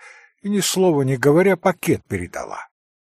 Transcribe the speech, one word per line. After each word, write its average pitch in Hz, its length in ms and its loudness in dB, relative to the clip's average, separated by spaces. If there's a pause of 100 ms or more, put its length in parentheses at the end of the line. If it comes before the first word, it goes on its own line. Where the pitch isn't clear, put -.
(420)
и, 202 60 -8
ни 202 120 0
слова 175 420 0
не 131 140 -2
говоря, 160 400 4
пакет - 500 -2
передала. 76 600 -10 (460)